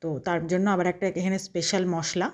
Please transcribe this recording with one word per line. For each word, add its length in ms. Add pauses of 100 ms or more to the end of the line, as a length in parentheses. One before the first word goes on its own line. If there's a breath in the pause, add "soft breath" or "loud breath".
তো 180
তার 280
জন্য 240
আবার 160
একটা 200
এখানে 320
স্পেশাল 480
মশলা, 480